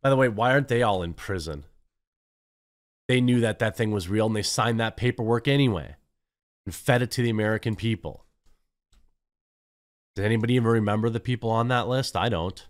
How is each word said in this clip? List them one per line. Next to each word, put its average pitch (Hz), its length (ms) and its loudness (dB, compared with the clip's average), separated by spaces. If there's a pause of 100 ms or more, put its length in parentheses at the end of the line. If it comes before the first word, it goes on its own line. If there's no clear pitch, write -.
By 135 80 2
the 139 60 4
way, 131 120 4
why 113 240 2
aren't 139 180 2
they 120 120 2
all 101 220 2
in 85 100 -6
prison? 80 520 -8 (1400)
They 127 140 4
knew 123 200 4
that 110 180 0
that 110 180 -2
thing 110 140 0
was 92 180 -4
real, 107 160 2
and 110 100 0
they 104 60 -2
signed 113 380 0
that 113 180 -2
paperwork 117 500 0
anyway 123 480 0 (720)
and 90 80 -10
fed 123 280 0
it 120 100 -4
to 127 100 -4
the 120 80 2
American 110 460 -2
people. - 500 -6 (1900)
Does 101 100 -4
anybody 113 300 2
even 120 120 2
remember 110 420 2
the 117 100 -4
people 120 300 -4
on 113 200 0
that 120 180 0
list? 127 280 -4
I 101 140 0
don't. 90 400 -4